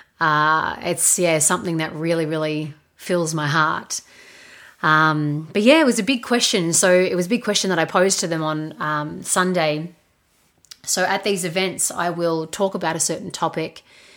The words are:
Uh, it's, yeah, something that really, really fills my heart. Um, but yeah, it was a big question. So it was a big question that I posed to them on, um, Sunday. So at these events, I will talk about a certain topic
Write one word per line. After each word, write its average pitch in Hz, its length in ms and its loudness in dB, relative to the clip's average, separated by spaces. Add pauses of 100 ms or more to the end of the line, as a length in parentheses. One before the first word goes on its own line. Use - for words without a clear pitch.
(200)
Uh, 156 600 2
it's, - 360 0
yeah, 170 200 2
something 170 400 0
that 156 160 -4
really, 165 320 -2
really 156 480 -4 (220)
fills 170 380 -2
my 151 140 -2
heart. 156 540 0 (760)
Um, 156 760 2
but 208 80 2
yeah, 294 180 8
it 302 60 6
was 240 120 2
a 220 40 -2
big 233 200 0
question. 196 520 0
So 180 180 4
it 185 220 4
was 175 100 0
a 180 60 -6
big 233 120 0
question 196 280 0
that 170 80 2
I 160 80 -4
posed 190 340 2
to 185 60 -4
them 165 160 -2
on, 156 400 -4
um, 151 400 -4
Sunday. 170 720 0 (880)
So - 220 -2
at 196 200 -2
these 196 220 -2
events, 180 440 -2
I 175 200 -2
will 165 360 -2
talk 190 280 -2
about 165 200 -2
a 160 60 -4
certain - 300 -4
topic - 520 -4 (340)